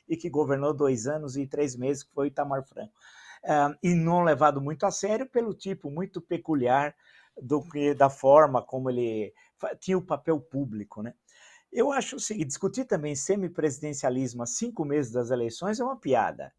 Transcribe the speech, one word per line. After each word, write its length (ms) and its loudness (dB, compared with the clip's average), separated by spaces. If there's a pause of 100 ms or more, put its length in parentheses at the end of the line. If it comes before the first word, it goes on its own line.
e 80 -2
que 120 -8
governou 460 2
dois 320 2
anos 300 -6
e 100 -4
três 300 -2
meses, 260 -4
que 100 -20
foi 140 -2
o 40 -2
Itamar 340 -4
Franco. 300 -14 (500)
Ah, 360 2
e 140 2
não 300 4
levado 360 6
muito 260 -4
a 40 2
sério 380 -2
pelo 260 -2
tipo 340 -8
muito 320 -8
peculiar 760 0 (440)
do 220 -2
que, 320 0
da 160 6
forma 500 6
como 300 -6
ele 420 -2 (240)
fa-, 200 -8
tinha 200 -2
o 60 -2
papel 380 -2
público, 600 -8
né? 140 -10 (560)
Eu 220 0
acho 240 -4
o 20 -10
seguinte: 280 -6
discutir 400 -4
também 280 -2
semipresidencialismo 1300 -2
a 40 -6
cinco 400 -6
meses 260 -2
das 180 -2
eleições 480 -2
é 60 -2
uma 160 -6
piada. 580 0